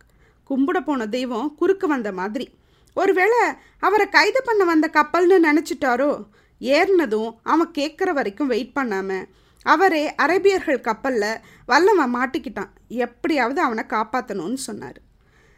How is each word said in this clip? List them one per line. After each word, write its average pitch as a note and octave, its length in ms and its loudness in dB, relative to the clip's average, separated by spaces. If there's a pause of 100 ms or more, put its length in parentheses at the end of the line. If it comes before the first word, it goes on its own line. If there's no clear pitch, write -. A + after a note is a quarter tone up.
(500)
கும்பிட C#4 300 0
போன B3+ 280 -2
தெய்வம் B3+ 480 -4
குறுக்க F#4+ 320 0
வந்த B3 240 0
மாதிரி. G3 380 -6 (440)
ஒருவேளை F#4+ 440 2 (420)
அவரை G4+ 300 2
கைது G#4 340 4
பண்ண A4 200 2
வந்த D#4+ 300 2
கப்பல்னு E4+ 520 4
நினைச்சிட்டாரோ? C#4+ 800 0 (360)
ஏறினதும் C4 840 2
அவன் D#4+ 340 2
கேட்குற D#4 360 -2
வரைக்கும் C4 340 -4
வெயிட் B3 280 -4
பண்ணாம, F#3+ 500 -4 (360)
அவரே D#4 600 2
அரேபியர்கள் F4+ 600 0
கப்பல்ல A3 560 -4 (280)
வல்லவன் D#4+ 500 2
மாட்டிக்கிட்டான், B3 540 -6 (180)
எப்படியாவது C4 760 -2
அவனை A#3 260 -2
காப்பாத்தணும்னு A3 720 -4 (100)
சொன்னாரு. C#3 280 -12 (640)